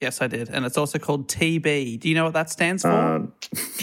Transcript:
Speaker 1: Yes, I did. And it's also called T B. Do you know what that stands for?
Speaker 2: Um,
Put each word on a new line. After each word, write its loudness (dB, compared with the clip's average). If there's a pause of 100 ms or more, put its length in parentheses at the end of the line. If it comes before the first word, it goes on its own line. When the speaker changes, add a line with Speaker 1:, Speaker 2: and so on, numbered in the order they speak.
Speaker 1:
Yes, -4
I 2
did. -4
And -2
it's -4
also 0
called -2
T 2
B. 0
Do -4
you 4
know 4
what 0
that 0
stands 0
for? 4
Speaker 2:
Um, 2 (500)